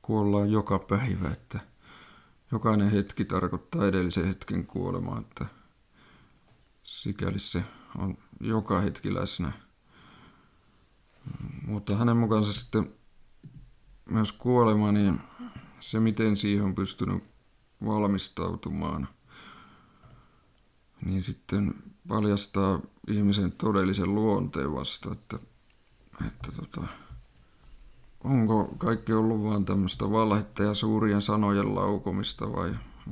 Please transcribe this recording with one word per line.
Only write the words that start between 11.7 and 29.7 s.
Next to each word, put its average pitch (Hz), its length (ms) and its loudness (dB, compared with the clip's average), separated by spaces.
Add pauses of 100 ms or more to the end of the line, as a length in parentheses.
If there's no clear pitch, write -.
hänen 117 220 4
mukaansa 107 360 4
sitten - 400 -2 (1120)
myös 107 260 0
kuolema, 110 600 4
niin 104 280 4 (600)
se, - 200 -4
miten 110 380 2
siihen 101 280 2
on 95 100 0
pystynyt 95 480 -2 (600)
valmistautumaan, 87 1200 -2 (2000)
niin 92 180 0
sitten - 500 -2 (340)
paljastaa 101 720 0 (280)
ihmisen 101 440 2
todellisen 98 640 0
luonteen 95 580 0
vasta, - 380 -8
että, - 280 -12 (880)
että - 240 -10
tota, - 360 -10 (1400)
onko 113 420 4 (120)
kaikki 113 360 0
ollut 110 300 2
vaan 104 220 2
tämmöistä 98 460 0